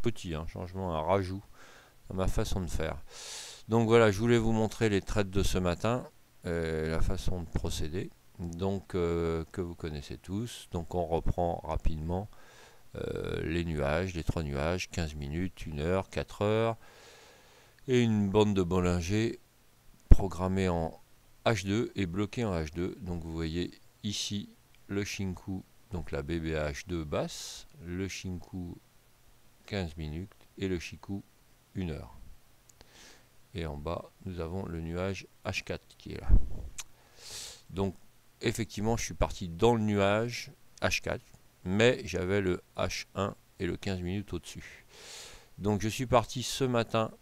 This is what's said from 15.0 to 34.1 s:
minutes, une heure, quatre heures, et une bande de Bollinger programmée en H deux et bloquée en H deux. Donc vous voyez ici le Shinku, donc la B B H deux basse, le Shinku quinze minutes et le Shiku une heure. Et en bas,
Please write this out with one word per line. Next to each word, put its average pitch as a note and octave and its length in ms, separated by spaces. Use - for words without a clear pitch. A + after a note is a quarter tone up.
minutes, D#2 500
une D2+ 140
heure, F2+ 280
quatre - 340
heures, A2 340
et B2 120
une G#2+ 300
bande G#2+ 240
de F#2+ 80
Bollinger F2+ 800
programmée F#2 600
en E2+ 300
H G#2+ 180
deux G2 300
et G2 100
bloquée G2+ 400
en G2 100
H D#2 200
deux. F2 260
Donc F2 220
vous E2 100
voyez E2 380
ici - 480
le G2+ 180
Shinku, F#2+ 580
donc E2+ 200
la C#2+ 120
B D2 100
B D#2+ 160
H D2+ 380
deux E2+ 180
basse, - 600
le F2+ 260
Shinku F2+ 680
quinze F2 320
minutes D#2+ 520
et G2 100
le F2+ 100
Shiku - 440
une F#2 160
heure. - 280
Et E2+ 100
en D2 140
bas, D#2+ 320